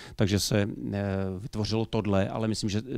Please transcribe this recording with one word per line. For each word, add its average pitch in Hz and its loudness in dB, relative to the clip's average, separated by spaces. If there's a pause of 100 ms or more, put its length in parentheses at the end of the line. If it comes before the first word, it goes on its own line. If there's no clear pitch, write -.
(160)
takže 101 4
se, 101 2 (240)
eh, 101 -2 (400)
vytvořilo 107 -2
tohle, 101 2
ale 113 -2
myslím, 110 0
že, 104 0 (160)